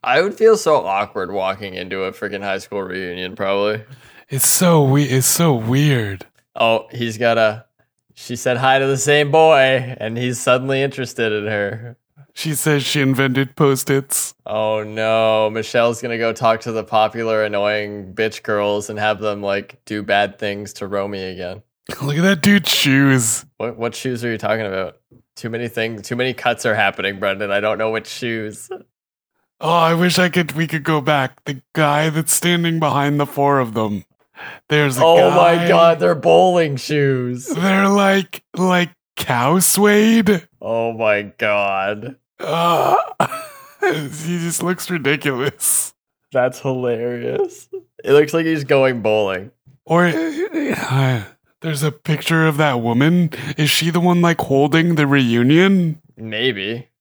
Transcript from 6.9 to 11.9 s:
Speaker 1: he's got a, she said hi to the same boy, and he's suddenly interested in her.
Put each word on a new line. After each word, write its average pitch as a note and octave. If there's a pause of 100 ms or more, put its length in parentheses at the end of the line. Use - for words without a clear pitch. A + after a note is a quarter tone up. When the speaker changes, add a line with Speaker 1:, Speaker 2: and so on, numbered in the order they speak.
Speaker 1:
he's A#2
got A#2
a, A2 (480)
she -
said B2
hi C3+
to C3+
the C3+
same D3
boy, C3
and A2
he's B2
suddenly C3
interested B2+
in G#2
her. A2 (380)